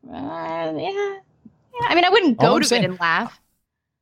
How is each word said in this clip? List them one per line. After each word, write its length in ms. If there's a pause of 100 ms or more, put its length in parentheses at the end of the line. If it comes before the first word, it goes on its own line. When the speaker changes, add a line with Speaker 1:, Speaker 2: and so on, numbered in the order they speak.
Speaker 1:
uh, 60
yeah, 640
yeah. 400 (680)
I 80
mean, 100
I 60
wouldn't 280
Speaker 2:
All 100
Speaker 1:
go 80
Speaker 2:
I'm 40
Speaker 1:
to 60
Speaker 2:
saying 160
Speaker 1:
it 80
and 80
laugh. 400 (640)